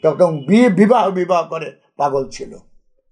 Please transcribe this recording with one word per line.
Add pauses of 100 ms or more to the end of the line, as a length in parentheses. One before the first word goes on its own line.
তখন
বিয়ে,
বিবাহ,
বিবাহ
করে (240)
পাগল
ছিল (540)